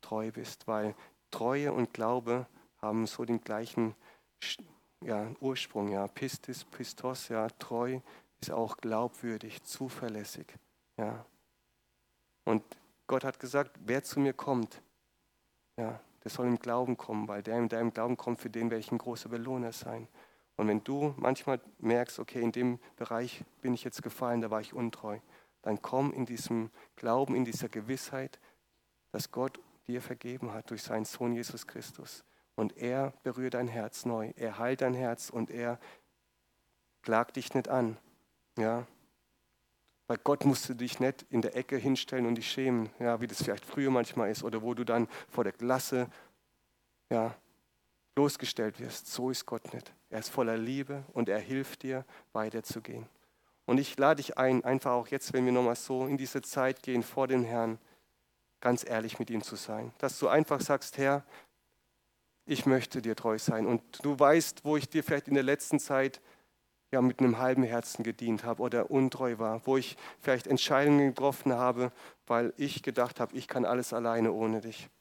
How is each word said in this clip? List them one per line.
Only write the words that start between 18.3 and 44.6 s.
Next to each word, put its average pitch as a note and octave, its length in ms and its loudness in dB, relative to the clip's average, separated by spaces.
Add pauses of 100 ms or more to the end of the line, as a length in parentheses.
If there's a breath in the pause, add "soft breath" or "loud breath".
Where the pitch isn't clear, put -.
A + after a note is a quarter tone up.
für A#2 100 -8
den A2+ 200 -2
werde A2+ 100 -2
ich - 120 -6
ein A#2+ 60 0
großer A#2 300 -8
Belohner A#2+ 440 -4
sein.“ A2+ 360 -10 (480 soft breath)
Und G#2+ 120 2
wenn G#2 160 2
du C#3+ 340 0
manchmal C3 420 0 (180)
merkst, A#2+ 400 0
„Okay, A#2+ 220 -6
in A#2 120 2
dem B2 260 0 (180 loud breath)
Bereich A#2+ 480 -6 (160)
bin B2+ 140 0
ich A#2 100 -10
jetzt - 180 -8
gefallen, A#2+ 380 0
da A2+ 100 -2
war A2 100 0
ich G#2+ 120 -12
untreu“, A2+ 460 -6 (440 soft breath)
dann G#2+ 200 0
komm C3+ 300 2
in C3 120 -2
diesem A2+ 460 -4 (240 loud breath)
Glauben, C3 400 2
in B2+ 100 4
dieser A#2 240 -6
Gewissheit, C3 680 -8 (720 soft breath)
dass - 180 -6
Gott C3 300 -4 (260)
dir B2 160 -6
vergeben B2 500 -8
hat A2 180 -10
durch A2+ 120 -8
seinen A2 220 -2
Sohn A#2+ 280 -2
Jesus A#2 340 -6
Christus. - 580 -14 (320 soft breath)
Und A2 200 -2
er C3 360 -2 (100)
berührt B2+ 320 -4
dein B2+ 140 0
Herz A#2 380 -6
neu, A2+ 280 -2
er A2 240 -6
heilt B2 220 0
dein B2+ 140 2
Herz B2 360 -4
und A2+ 200 -4
er A#2+ 280 -4 (1200 loud breath)
klagt A2+ 340 2
dich - 180 -8
nicht B2+ 140 2
an. A#2 300 2 (580)
Ja? A#2 300 0 (1200)
Weil A#2+ 160 0
Gott C#3+ 200 2
musste C3+ 300 4
dich A#2+ 240 -6
nicht C3+ 300 0
in A#2+ 140 2
der G#2+ 120 0
Ecke C3 220 -2
hinstellen B2+ 500 0
und A#2 100 2
dich A2+ 140 -6
schämen, B2 380 2 (100)
ja, A#2+ 220 0
wie A#2+ 60 -4
das - 160 -4
vielleicht G#2 220 -2
früher C3+ 260 0
manchmal A#2+ 400 2
ist, G#2+ 120 -4
oder A2 200 -4